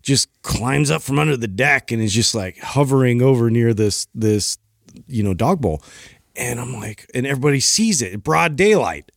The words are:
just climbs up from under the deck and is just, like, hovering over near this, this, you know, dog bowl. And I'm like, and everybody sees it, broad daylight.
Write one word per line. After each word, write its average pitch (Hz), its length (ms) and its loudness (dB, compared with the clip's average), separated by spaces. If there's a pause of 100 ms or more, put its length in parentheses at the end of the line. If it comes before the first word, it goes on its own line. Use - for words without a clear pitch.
just 135 260 0 (140)
climbs 139 500 -2
up 160 100 -2
from 139 160 -2
under 151 180 0
the 117 120 -6
deck 131 420 -2
and 113 100 -2
is 107 140 0
just, 113 200 2
like, 92 240 -6
hovering 131 640 2
over 120 280 4
near 117 240 2
this, 104 400 0
this, 107 440 0 (500)
you 117 160 -2
know, 95 100 0
dog 143 260 0
bowl. 80 220 -2 (540)
And 123 240 -6
I'm 123 140 -10
like, 107 400 -14
and 127 120 -2
everybody 139 340 0
sees 208 420 0
it, 98 200 -8
broad 160 340 0
daylight. 135 600 0